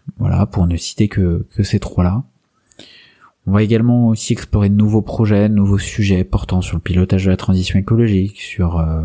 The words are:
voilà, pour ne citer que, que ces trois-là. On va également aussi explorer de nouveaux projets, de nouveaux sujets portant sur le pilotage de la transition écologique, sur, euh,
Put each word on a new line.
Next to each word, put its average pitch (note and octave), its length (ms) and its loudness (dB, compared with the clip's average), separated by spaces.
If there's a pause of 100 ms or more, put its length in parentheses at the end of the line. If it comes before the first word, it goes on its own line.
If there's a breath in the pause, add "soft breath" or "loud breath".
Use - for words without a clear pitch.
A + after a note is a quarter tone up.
(180)
voilà, F#2+ 260 0
pour F2 220 0
ne E2+ 100 0
citer - 320 -2
que, F2 460 -2
que G2+ 80 0
ces G2+ 180 -2
trois-là. F#2 440 -2 (1200 loud breath)
On F#2+ 60 -2
va G#2 120 4
également A#2 420 2
aussi A2+ 260 0
explorer G#2 360 0
de G2+ 80 2
nouveaux G#2+ 260 2
projets, G#2 460 2
de G#2+ 60 0
nouveaux G2 240 2
sujets G2 440 0
portant F2+ 380 -2
sur F2 160 -4
le E2 40 -4
pilotage F#2+ 440 0
de F#2+ 60 2
la F#2 60 2
transition F#2 400 0
écologique, G2+ 640 0
sur, E2+ 380 -4
euh, D#2 260 -2